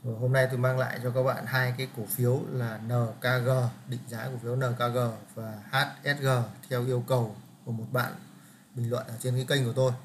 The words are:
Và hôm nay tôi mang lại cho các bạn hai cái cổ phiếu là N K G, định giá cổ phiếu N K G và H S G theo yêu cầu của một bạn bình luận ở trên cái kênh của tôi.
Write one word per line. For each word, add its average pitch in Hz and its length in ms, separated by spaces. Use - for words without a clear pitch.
Và 120 180
hôm 127 120
nay 131 180
tôi 131 80
mang 127 200
lại 123 240
cho 123 80
các 127 120
bạn 127 240
hai 127 320
cái 131 180
cổ 110 100
phiếu 123 340
là 117 260
N 110 120
K - 40
G, 123 60
định 123 220
giá 117 180
cổ 131 160
phiếu 120 140
N 131 60
K 120 40
G 120 200
và 110 360
H 135 60
S 143 160
G 135 80
theo 123 180
yêu 123 200
cầu 117 300
của 123 80
một 110 200
bạn - 200
bình 117 160
luận 120 160
ở 120 140
trên 127 140
cái 127 100
kênh 139 200
của 117 80
tôi. 131 200